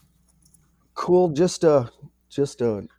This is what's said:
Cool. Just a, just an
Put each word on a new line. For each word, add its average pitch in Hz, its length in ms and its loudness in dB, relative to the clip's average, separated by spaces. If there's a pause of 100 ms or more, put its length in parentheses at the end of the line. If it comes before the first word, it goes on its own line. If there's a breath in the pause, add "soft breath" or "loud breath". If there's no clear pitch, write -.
(960)
Cool. 180 360 0
Just 170 340 -2
a, 139 260 2 (380)
just - 320 -6
an 107 280 -4 (100)